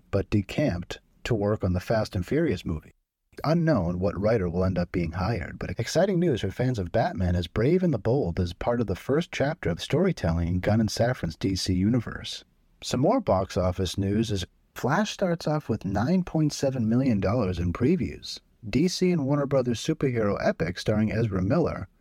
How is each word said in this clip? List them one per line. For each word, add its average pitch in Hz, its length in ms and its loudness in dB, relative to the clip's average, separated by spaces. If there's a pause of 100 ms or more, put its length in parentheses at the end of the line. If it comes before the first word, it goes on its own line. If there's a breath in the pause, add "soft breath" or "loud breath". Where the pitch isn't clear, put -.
(120)
but 98 180 0
decamped 101 680 -2 (240)
to 123 100 0
work 104 300 0
on 92 80 2
the 90 80 0
Fast 110 340 -2
and 92 100 -2
Furious 139 400 0
movie. - 280 -6 (500)
Unknown 143 560 2
what 95 220 -2
writer 101 280 2
will 90 160 0
end 92 140 0
up 87 140 -2
being 85 200 -2
hired, 98 460 -4
but - 200 -6
exciting 175 420 2
news 151 220 2
for 101 100 -2
fans 123 260 0
of 87 140 -4
Batman 110 420 2
as 87 140 0
Brave 156 340 2
and 175 100 2
the 117 60 0
Bold 110 400 0
is 90 140 -2
part 120 280 -2
of 110 60 0
the 101 80 -2
first 143 380 -2
chapter - 360 -2
of 82 140 -4
storytelling 98 640 0
in 90 140 0
Gunn 107 200 2
and 107 100 2
Safran's 110 440 -2
D 98 220 -2
C 95 180 0
universe. 110 680 -2 (400)
Some 123 160 -2
more 220 200 4
box 98 360 2
office 92 420 0
news 104 320 0
is 95 160 -2 (300)
Flash 175 340 0
starts 170 380 -2
off 151 200 -2
with 110 160 -2
nine 175 380 0
point 156 300 0
seven 131 360 0
million 120 300 2
dollars 92 400 0
in 87 140 0
previews. 120 680 -2 (300)
D 127 180 2
C 180 240 2
and 151 160 2
Warner 143 200 2
Brothers 123 380 0
superhero 120 560 0
epic 160 380 -2
starring 107 320 2
Ezra 107 320 0
Miller 113 460 0 (120)